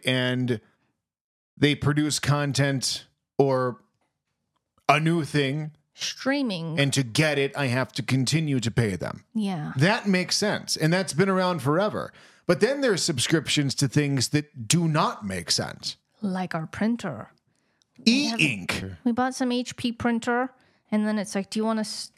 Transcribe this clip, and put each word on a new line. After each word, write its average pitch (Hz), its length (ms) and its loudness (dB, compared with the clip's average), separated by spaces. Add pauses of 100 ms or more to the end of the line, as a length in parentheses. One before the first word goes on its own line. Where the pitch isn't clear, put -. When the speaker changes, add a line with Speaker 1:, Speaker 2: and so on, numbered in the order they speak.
Speaker 1:
and 127 560 0 (960)
they 143 180 4
produce 147 460 0
content 139 840 0 (320)
or 127 440 2 (1080)
a 143 120 4
new 160 240 2
thing. 147 480 -2 (220)
Speaker 2:
Streaming. 202 840 -4
Speaker 1:
And 139 140 2
to 139 100 2
get 143 360 0
it, 139 180 0
I 143 100 0
have 123 280 0
to - 80 -6
continue 135 580 0
to 113 100 -2
pay 104 260 0
them." - 280 -8 (100)
Speaker 2:
Yeah. 185 420 -4
Speaker 1:
That 202 320 2
makes 180 280 0
sense. - 400 -2
And 156 160 2
that's 185 200 0
been 175 160 2
around 185 340 0
forever. 151 500 0 (340)
But 175 140 4
then 269 200 2
there's 220 220 2
subscriptions 143 760 0
to 139 120 2
things 139 420 2
that 147 380 -2
do 170 200 4
not 160 380 0
make 92 240 -6
sense. - 460 -4 (260)
Speaker 2:
Like 185 320 -4
our 160 120 -6
printer. 202 640 -4 (760)
We 269 200 4
have 226 140 -2
Speaker 1:
E-ink. 98 440 -2 (200)
Speaker 2:
we 240 80 2
bought 254 220 0
some 247 180 -2
H 247 240 -4
P 240 160 -2
printer, 240 580 0 (400)
and 214 160 2
then 214 120 0
it's 202 160 -6
like, 196 160 -4
"Do - 80 -4
you 214 60 0
wanna 220 180 0
s-, - 360 -8